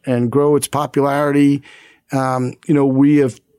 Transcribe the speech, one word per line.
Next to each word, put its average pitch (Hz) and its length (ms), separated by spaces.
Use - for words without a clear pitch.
and 120 240
grow 143 280
its 139 100
popularity. 143 960
Um, 127 440
you 165 60
know, 143 120
we 139 320
have 139 220